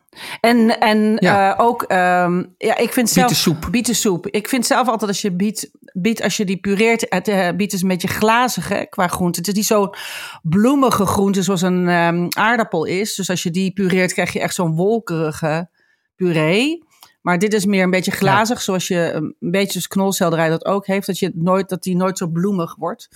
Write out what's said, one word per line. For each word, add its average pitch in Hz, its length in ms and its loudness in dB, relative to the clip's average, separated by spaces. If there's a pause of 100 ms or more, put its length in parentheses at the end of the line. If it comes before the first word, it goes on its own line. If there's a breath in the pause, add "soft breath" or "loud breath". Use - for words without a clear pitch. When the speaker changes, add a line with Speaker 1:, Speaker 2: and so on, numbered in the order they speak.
(400 loud breath)
Speaker 1:
En, 233 400 4
en, 214 400 2
Speaker 2:
Ja. 196 340 4
Speaker 1:
eh, - 120 -6
ook, 233 180 0
ehm, 180 600 2 (140)
ja, - 200 -2
ik 233 160 0
vind 240 160 2
zelf 254 180 4
Speaker 2:
Bietensoep. 175 440 0
Speaker 1:
bietensoep. 220 560 0
Ik 208 220 -4
vind 254 160 0
zelf 240 220 2
altijd 220 220 -2
als 202 120 -2
je 208 100 -2
biet, 196 400 -4 (220)
biet, 190 300 -2
als - 140 -2
je 214 80 0
die 185 120 -2
pureert, 220 520 2
het, 185 180 -2
eh, 190 200 2 (100)
biet 202 160 -2
is 190 80 -2
een 190 60 0
beetje 185 200 -2
glazig, 220 640 0
hè, - 160 -2
qua 180 220 -2
groente. 175 320 -2
Het 175 80 -4
is 208 60 -2
niet 202 120 -2
zo'n 202 280 2 (480 loud breath)
bloemige 220 640 2
groente 196 380 0
zoals 180 180 0
een, 180 280 2
ehm, 170 400 2
aardappel 220 560 0
is. 190 300 -4
Dus 190 140 -6
als 180 140 -4
je 180 80 -2
die 185 200 0
pureert, 185 420 0
krijg 175 200 -2
je - 60 -4
echt - 160 -4
zo'n 165 200 0
wolkerige 165 960 -2 (460)
puree. 185 680 0 (380 soft breath)
Maar 175 180 0
dit 208 140 2
is 208 120 0
meer 196 180 2
een 180 60 2
beetje 185 220 0
Speaker 2:
Ja. - 60 -6
Speaker 1:
glazig, 208 440 2
zoals 185 260 -2
je, 175 180 0
ehm, 156 180 -4
een - 120 -8 (160)
beetje 196 240 0
als 180 120 -6
knolselderij 170 600 0
dat 160 160 -2
ook 196 220 -2
heeft, 196 200 -2
dat 185 120 -6
je 190 60 0
het 156 160 -4
nooit, 185 280 0
dat 180 140 -6
die 185 120 -2
nooit 185 220 0
zo 185 100 -4
bloemig 170 480 -2
wordt. - 400 -10